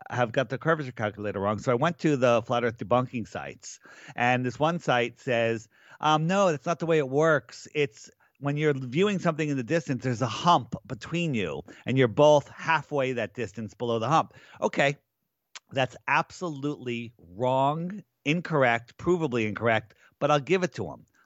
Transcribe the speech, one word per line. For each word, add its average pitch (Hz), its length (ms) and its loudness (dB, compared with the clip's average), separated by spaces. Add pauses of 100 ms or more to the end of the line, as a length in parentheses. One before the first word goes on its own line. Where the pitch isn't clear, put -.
have 120 240 -2
got 127 160 0
the 131 80 -8
curvature 151 340 -2
calculator 104 480 -6
wrong." 101 200 0
So 113 120 -2
I 123 40 4
went 156 240 0
to 151 180 2
the 120 300 4
flat 120 180 0
earth 117 140 -2
debunking 120 500 -2
sites, - 500 -14 (380)
and 123 280 2
this 120 140 -4
one 160 200 0
site 120 420 -2
says, 117 480 -2 (320)
um, 156 260 2
"No, 190 240 4
that's 147 160 -4
not 170 120 -2
the 170 80 -6
way 165 100 4
it 139 120 2
works. 147 680 0
It's - 360 -4 (300)
when 143 160 -4
you're 151 180 2
viewing 151 440 0
something 156 320 -2
in 139 80 -2
the 127 40 -4
distance, 143 400 -2
there's 123 200 -2
a 127 40 0
hump 139 500 2 (100)
between 160 480 -6
you, 78 280 -4 (220)
and 127 140 0
you're 127 100 6
both 147 400 6
halfway 143 640 -2
that 117 220 -4
distance 110 400 -8
below 117 240 -2
the 110 100 -2
hump." 147 240 0 (300)
Okay, 143 340 0 (760)
that's 127 240 -2 (100)
absolutely 135 1080 -4 (220)
wrong, 139 680 0 (220)
incorrect, 139 760 0
provably 135 500 0
incorrect, 107 460 0 (260)
but 143 100 0
I'll 147 80 4
give 165 240 0
it 180 120 -4
to 92 180 -6
'em. - 140 -18 (200)